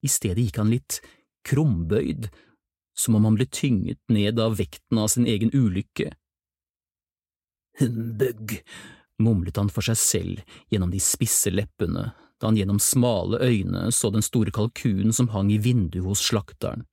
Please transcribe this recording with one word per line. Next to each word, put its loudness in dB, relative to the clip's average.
I -2
stedet 0
gikk -4
han 2
litt -4
krumbøyd, 0
som 2
om 6
han 4
ble 2
tynget -2
ned 2
av 0
vekten -4
av 0
sin 2
egen 0
ulykke. 0
Humbug, -2
mumlet 2
han 0
for -4
seg 0
selv -4
gjennom 0
de -2
spisse 0
leppene, -4
da -2
han 4
gjennom 2
smale 2
øyne 0
så 0
den 2
store 0
kalkunen 0
som 2
hang 2
i 2
vinduet 0
hos -2
slakteren. -4